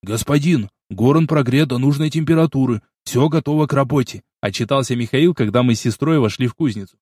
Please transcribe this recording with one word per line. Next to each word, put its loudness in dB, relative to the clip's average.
«Господин, -2
горн 2
прогрет 2
до -4
нужной 0
температуры. 0
Все 2
готово 0
к -4
работе», -2
отчитался -2
Михаил, 0
когда 0
мы 4
с -8
сестрой 0
вошли 0
в -6
кузницу. -6